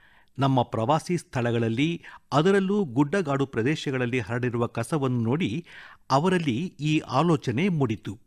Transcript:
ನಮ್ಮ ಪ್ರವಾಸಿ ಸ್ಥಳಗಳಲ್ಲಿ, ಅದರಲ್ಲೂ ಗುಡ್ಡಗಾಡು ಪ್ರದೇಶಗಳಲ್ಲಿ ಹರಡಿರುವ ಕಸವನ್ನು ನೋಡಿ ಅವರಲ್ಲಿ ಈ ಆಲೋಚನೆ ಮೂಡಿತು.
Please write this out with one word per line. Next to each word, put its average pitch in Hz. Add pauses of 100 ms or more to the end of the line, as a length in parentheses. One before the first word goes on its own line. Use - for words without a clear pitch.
(380)
ನಮ್ಮ 131
ಪ್ರವಾಸಿ 139
ಸ್ಥಳಗಳಲ್ಲಿ, 120 (280)
ಅದರಲ್ಲೂ 196
ಗುಡ್ಡಗಾಡು 139
ಪ್ರದೇಶಗಳಲ್ಲಿ 127
ಹರಡಿರುವ 117
ಕಸವನ್ನು 127
ನೋಡಿ 131 (460)
ಅವರಲ್ಲಿ 160
ಈ 151
ಆಲೋಚನೆ 147
ಮೂಡಿತು. 123